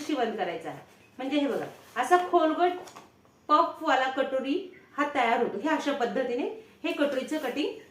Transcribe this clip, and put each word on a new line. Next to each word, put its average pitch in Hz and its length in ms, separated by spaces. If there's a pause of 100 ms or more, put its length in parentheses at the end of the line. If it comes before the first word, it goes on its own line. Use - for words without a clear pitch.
शिवण 240 300
करायचं 165 320
आहे. 139 100 (400)
म्हणजे 277 200
हे 277 80
बघा, 180 200 (300)
असा 269 200 (140)
खोलगट 349 480 (680)
पफवाला 294 640
कटोरी 269 500 (360)
हा 285 80 (100)
तयार 240 280
होतो. 208 160
हे 302 100
अशा 285 240
पद्धतीने 247 520 (400)
हे 330 80
कटोरीचं 294 460
कटिंग 285 340 (180)